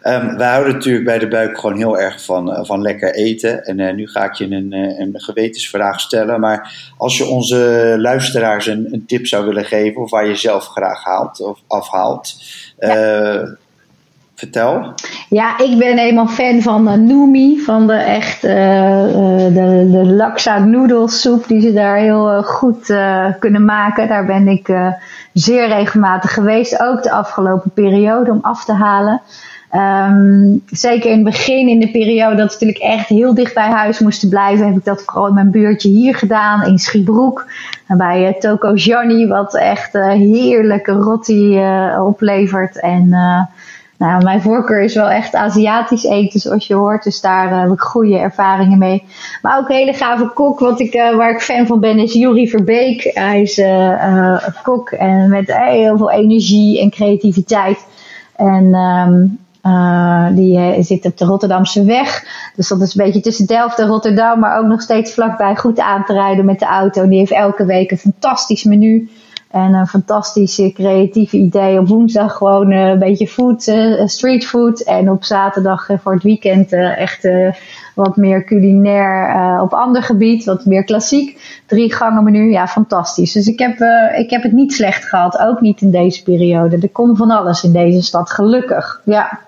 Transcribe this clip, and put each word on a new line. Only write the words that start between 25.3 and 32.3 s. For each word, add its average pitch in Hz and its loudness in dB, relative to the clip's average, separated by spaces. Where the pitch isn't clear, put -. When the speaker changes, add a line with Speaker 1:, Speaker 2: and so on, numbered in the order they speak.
Speaker 2:
zeer 233 0
regelmatig 202 0
geweest, 220 0
ook 247 -2
de - -2
afgelopen 190 -4
periode, 208 0
om 214 0
af 226 -6
te 220 -4
halen. 208 0
Ehm, 196 4
zeker 240 -2
in 220 2
het 220 4
begin, 262 0
in 233 4
de 220 0
periode 220 2